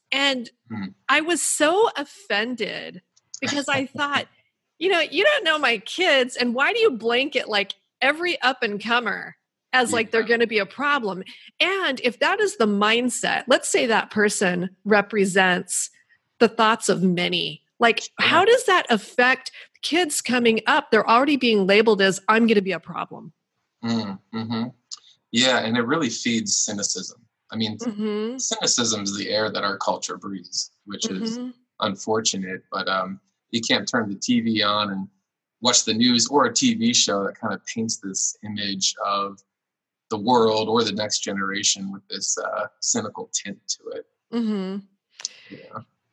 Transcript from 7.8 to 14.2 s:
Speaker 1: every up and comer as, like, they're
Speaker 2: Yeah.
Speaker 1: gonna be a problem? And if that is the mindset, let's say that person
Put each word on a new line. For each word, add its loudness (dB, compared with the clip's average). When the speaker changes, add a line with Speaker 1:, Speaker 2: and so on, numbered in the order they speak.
Speaker 1:
every 0
up 0
and -4
comer -2
as, 4
like, 0
they're 2
Speaker 2:
Yeah. -4
Speaker 1:
gonna 2
be 0
a 0
problem? -4
And 0
if 0
that 0
is 0
the 2
mindset, 0
let's 2
say 2
that 2
person 0